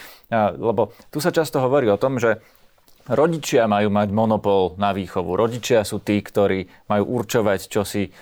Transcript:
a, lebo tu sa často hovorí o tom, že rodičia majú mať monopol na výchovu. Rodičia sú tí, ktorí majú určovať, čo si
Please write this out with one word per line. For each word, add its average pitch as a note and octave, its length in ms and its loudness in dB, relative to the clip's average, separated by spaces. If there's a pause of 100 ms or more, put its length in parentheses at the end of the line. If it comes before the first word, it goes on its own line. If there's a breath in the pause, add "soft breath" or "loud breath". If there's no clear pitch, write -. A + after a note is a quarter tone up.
(300 loud breath)
a, G#2+ 240 0
lebo G2+ 400 0 (160 loud breath)
tu - 160 -8
sa F3 80 0
často D#3 240 0
hovorí C3 320 2
o G2+ 80 4
tom, C3+ 240 -2
že A2+ 160 2 (720 soft breath)
rodičia C3+ 640 0
majú G#2 160 2
mať G#2 240 0
monopol G2+ 640 0
na G2+ 160 0
výchovu. F#2 480 -4
Rodičia A2+ 480 0
sú G#2 160 -8
tí, G#2 160 0
ktorí F#2+ 480 0 (240 loud breath)
majú G#2 320 0
určovať, G#2 480 -2
čo G#2 160 -2
si G2+ 240 -6 (100)